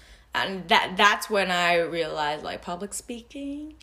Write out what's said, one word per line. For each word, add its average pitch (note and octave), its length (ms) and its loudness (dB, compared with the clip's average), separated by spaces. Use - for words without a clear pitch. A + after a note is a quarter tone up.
and F3 360 -4
that, F#3+ 260 4
that's G#3 340 4
when F#3+ 220 2
I F3 280 4
realized, D#3 640 -2
like, - 180 -10
public F3+ 320 -8
speaking C#4 880 -10